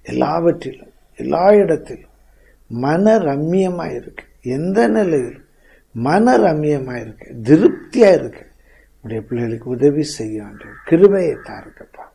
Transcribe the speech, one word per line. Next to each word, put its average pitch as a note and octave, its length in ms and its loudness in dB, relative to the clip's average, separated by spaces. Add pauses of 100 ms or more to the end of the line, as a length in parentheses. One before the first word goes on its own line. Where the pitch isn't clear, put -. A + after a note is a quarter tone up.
எல்லாவற்றிலும், D3+ 880 -4 (240)
எல்லா D#3+ 340 0
இடத்திலும் F#3 600 0 (580)
மன D#3+ 520 0
ரம்யமா E3+ 720 -2
இருக்கு, - 320 -14 (180)
எந்த E3+ 460 -2
நிலையிலும் F3 560 -2 (480)
மன G3 460 2
ரம்யமா D3 640 -2
இருக்கு, - 400 -18
திருப்தியா F#3 720 4
இருக்கு. - 340 -4 (560)
உடைய A2 180 -8
பிள்ளைகளுக்கு A#2 480 -6
உதவி C#3 340 0
செய்யும் G#2+ 420 -10
ஆண்டவரே. - 400 -20
கிருபையை F3+ 480 4
தாருங்கப்பா. - 720 -18 (120)